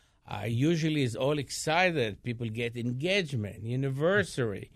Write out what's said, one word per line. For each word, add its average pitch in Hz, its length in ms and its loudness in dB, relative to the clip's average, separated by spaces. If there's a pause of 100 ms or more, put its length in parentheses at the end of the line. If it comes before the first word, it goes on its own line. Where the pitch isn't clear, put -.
(320)
Uh, 101 140 -6
usually 151 560 2
is 117 140 0
all 147 240 0
excited. 156 800 2
People 120 280 -4
get 117 280 -4
engagement, 123 880 -2
anniversary. 135 1120 0